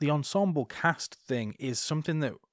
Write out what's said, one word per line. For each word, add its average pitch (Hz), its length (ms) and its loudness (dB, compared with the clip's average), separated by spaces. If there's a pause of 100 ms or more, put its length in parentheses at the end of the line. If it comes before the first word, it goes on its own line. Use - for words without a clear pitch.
the 147 100 4
ensemble 151 560 2
cast - 480 -2
thing 117 440 -4
is 127 200 -2
something 156 420 0
that 135 140 0 (180)